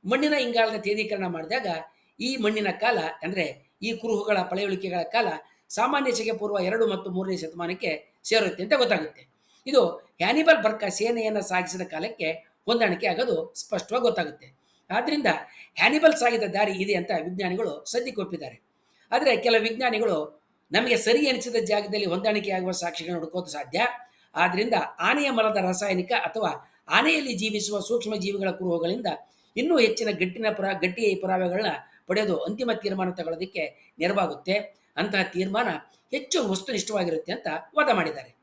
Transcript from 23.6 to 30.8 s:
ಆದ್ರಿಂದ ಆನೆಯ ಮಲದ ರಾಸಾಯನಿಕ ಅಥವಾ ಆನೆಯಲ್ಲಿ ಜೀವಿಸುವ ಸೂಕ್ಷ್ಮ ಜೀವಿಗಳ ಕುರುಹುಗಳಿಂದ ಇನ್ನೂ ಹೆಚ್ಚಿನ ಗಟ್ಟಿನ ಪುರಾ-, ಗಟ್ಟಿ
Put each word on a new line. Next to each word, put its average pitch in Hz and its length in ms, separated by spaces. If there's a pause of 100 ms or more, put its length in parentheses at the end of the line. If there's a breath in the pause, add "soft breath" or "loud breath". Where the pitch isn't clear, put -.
ಆದ್ರಿಂದ 180 380 (260)
ಆನೆಯ 277 300
ಮಲದ 220 280
ರಾಸಾಯನಿಕ 185 540
ಅಥವಾ 180 560 (220 soft breath)
ಆನೆಯಲ್ಲಿ 269 440
ಜೀವಿಸುವ 208 460
ಸೂಕ್ಷ್ಮ 220 360
ಜೀವಿಗಳ 196 340
ಕುರುಹುಗಳಿಂದ 180 580 (500 soft breath)
ಇನ್ನೂ 302 200
ಹೆಚ್ಚಿನ 220 340
ಗಟ್ಟಿನ 185 340 (100)
ಪುರಾ-, 190 180
ಗಟ್ಟಿ 185 420